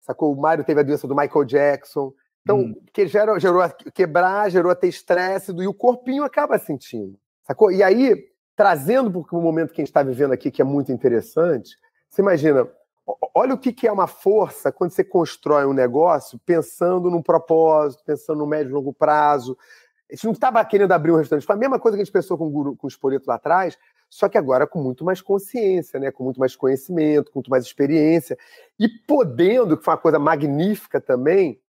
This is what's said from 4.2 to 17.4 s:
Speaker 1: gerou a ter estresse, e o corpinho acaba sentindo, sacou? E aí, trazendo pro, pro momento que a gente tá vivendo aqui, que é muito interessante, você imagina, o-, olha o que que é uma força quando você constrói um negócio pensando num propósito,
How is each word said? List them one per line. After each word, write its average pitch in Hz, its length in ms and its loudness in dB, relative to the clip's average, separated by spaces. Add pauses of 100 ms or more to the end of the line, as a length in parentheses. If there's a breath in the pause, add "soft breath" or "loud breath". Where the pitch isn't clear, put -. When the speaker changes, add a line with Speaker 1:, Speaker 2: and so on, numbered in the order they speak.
Speaker 1:
gerou 180 220 2
a 180 60 2
ter 180 100 -2
estresse, 185 640 -2
e 180 160 -6
o 202 80 -4
corpinho 247 480 -2
acaba 285 380 -2
sentindo, 107 580 -12 (240)
sacou? 190 300 2
E 190 100 2
aí, 220 420 2 (300)
trazendo 202 560 0
pro, 175 140 -8
pro 170 160 -6
momento 165 320 -2
que - 80 -8
a 147 40 -2
gente - 80 -10
tá 151 80 2
vivendo 135 300 0
aqui, 127 180 -2
que 139 140 -2
é - 20 6
muito 139 280 -2
interessante, 127 840 -2 (320)
você - 140 -2
imagina, 156 400 2 (420)
o-, - 120 -10 (180)
olha 247 180 2
o 247 60 -4
que 247 140 -4
que - 160 -2
é - 20 2
uma 190 160 -2
força 190 640 -2
quando 175 220 -4
você 190 100 -2
constrói 147 640 -2
um 139 60 0
negócio 131 760 0
pensando 175 640 -2
num 170 100 -2
propósito, 160 840 0